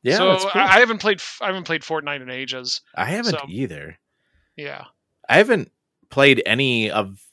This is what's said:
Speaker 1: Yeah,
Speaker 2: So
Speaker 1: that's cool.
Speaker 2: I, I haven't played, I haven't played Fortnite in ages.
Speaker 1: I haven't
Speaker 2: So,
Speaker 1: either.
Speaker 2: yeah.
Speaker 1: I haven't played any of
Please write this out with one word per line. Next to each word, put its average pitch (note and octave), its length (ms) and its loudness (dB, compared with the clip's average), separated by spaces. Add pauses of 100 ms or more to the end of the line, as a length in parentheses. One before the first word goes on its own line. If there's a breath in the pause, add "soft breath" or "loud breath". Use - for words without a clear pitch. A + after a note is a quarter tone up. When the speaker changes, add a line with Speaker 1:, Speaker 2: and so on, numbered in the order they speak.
Speaker 1:
Yeah, C3+ 140 2
Speaker 2:
So F#3 140 4
Speaker 1:
that's F#3+ 140 2
cool. F#3 160 0
Speaker 2:
I, G3 40 4 (100)
I G#3+ 40 8
haven't A3+ 200 2
played, G3+ 220 -2 (200)
I - 60 -4
haven't F#3+ 180 -6
played E3 160 -4
Fortnite C#3+ 400 -6
in B2+ 80 -16
ages. B2+ 520 -10 (140)
Speaker 1:
I - 100 -4
haven't A3 280 -4
Speaker 2:
So, D3 160 -8
Speaker 1:
either. E2 480 -10 (580)
Speaker 2:
yeah. C#3+ 300 -14 (420)
Speaker 1:
I - 100 6
haven't G#3 340 2 (380)
played C#3 360 4
any A#2 460 0
of G2 280 -4 (140)